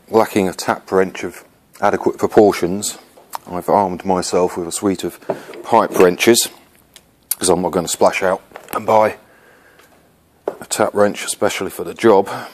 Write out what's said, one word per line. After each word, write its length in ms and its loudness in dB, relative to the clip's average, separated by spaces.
lacking 400 2
a 40 -6
tap 380 -6
wrench 320 0
of 220 -14
adequate 380 0
proportions, 800 2
I've 200 -8
armed 360 0
myself 520 -2
with 100 -8
a 40 -10
suite 320 -4
of 160 -10
pipe 340 0
wrenches, 520 4
'cause 120 -2
I'm 120 2
not 100 -2
gonna 160 -4
splash 340 0
out 200 -2
and 120 -8
buy 320 2
a 180 -12
tap 280 -2
wrench 320 2
especially 460 -4
for 120 -12
the 100 -10
job. 360 4